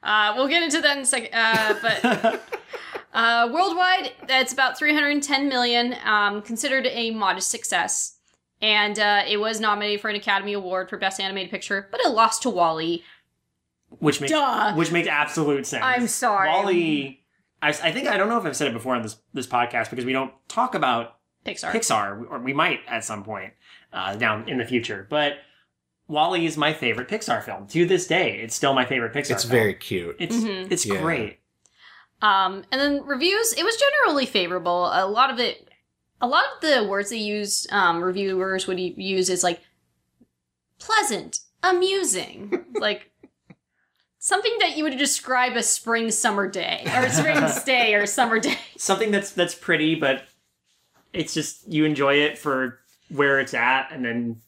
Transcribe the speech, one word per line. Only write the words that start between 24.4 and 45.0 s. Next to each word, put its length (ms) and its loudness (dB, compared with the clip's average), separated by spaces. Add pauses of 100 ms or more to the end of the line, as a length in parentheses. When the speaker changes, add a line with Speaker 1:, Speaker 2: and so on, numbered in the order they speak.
Speaker 2:
in 100 -2
the 60 0
future. 460 -4
But 240 2 (720)
wall-E 400 0
is 100 -4
my 160 2
favorite 360 -2
Pixar 340 -4
film. 260 -10
To 180 2
this 200 2
day, 340 0
it's 140 -8
still 200 2
my 100 4
favorite 280 -2
Pixar 200 -4
Speaker 3:
It's 120 -2
Speaker 2:
film. 80 -4
Speaker 3:
very 220 4
cute. 440 -8
Speaker 2:
It's, 180 -4
Speaker 1:
Mm-hmm. 360 -4
Speaker 2:
it's 140 -2
Speaker 3:
Yeah. 140 -2
Speaker 2:
great. 380 -4 (840)
Speaker 1:
Um, 500 2
and 80 0
then 240 0
reviews, 480 0
it 120 -2
was 120 0
generally 500 2
favorable. 680 0
A 140 2
lot 240 2
of 80 -6
it, 300 -4 (520)
a 60 0
lot 180 4 (100)
of 60 -16
the 280 4
words 220 -2
they 60 -6
used, 560 -4
um, 300 2
reviewers 640 -2
would 140 -4
u-, 160 -4
use 340 0
is, 140 -2
like, 160 0 (1160)
pleasant, 600 -2 (220)
amusing, 1080 0
Speaker 3:
<laughs> 100 -20
Speaker 1:
like, 300 -4 (1080)
something 420 0
that 160 2
you 80 -2
would 140 -2
describe 580 0